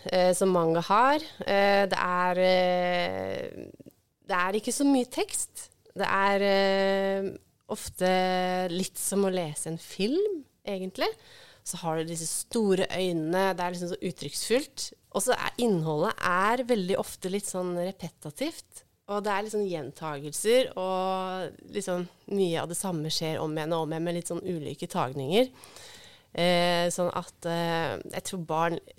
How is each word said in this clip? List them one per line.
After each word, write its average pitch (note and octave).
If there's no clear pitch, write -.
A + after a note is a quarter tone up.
eh, F3+
som F#3+
manga E3
har. B3+
Eh, G3+
det F#3+
er, F3+
eh, F3+
det F#3+
er F#3
ikke A3
så C#4+
mye C4
tekst. -
Det F#3+
er, G3
eh, G3
ofte -
litt F#3
som G3
å F#3
lese D#3+
en D#3+
film, D#4
egentlig. G3
Så F3
har D#3+
du D#3+
disse E3
store F#3+
øynene, F3+
det F3
er F3+
liksom F3
så -
uttrykksfullt. -
Og -
så A#3+
er -
innholdet E3+
er G3+
veldig G3+
ofte -
litt G3+
sånn F3+
repetitivt. -
Og G3+
det G#3
er G3
litt A3
sånn G#3
gjentagelser, D#3
og F#3
liksom F3+
mye F#3
av D#3+
det E3+
samme D#3+
skjer D#3
om D#3
igjen D#3+
og D#3+
om D3+
igjen D#3+
med F3
litt E3+
sånn E3+
ulike D#3+
tagninger. D3+
Eh, F3
sånn F3+
at, -
eh, E3
jeg -
tror F#3+
barn E3